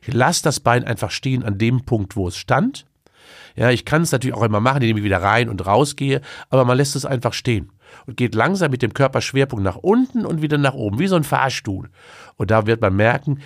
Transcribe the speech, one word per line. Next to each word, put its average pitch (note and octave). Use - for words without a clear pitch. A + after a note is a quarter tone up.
Ich -
lasse C3+
das C#3+
Bein A#2+
einfach A2
stehen B2+
an G#2
dem A#2+
Punkt, G#2
wo F#2+
es E2+
stand. F#3+
Ja, A#2
ich A#2+
kann D#3
es D#3
natürlich B2+
auch G#2+
immer G#2
machen, C3+
indem A2+
ich G#2
wieder F#2+
rein A2+
und F2+
raus C3+
gehe, C#3
aber C3
man B2
lässt C#3
es C3+
einfach B2+
stehen G#2+
und A2+
geht A2+
langsam D#3
mit C3
dem A2
Körperschwerpunkt C3+
nach F#2+
unten A#3
und D#3
wieder D3
nach C#3
oben, G#2+
wie F3+
so F#3
ein D#3
Fahrstuhl. B2+
Und G2
da A2
wird A2+
man G2
merken, A#2+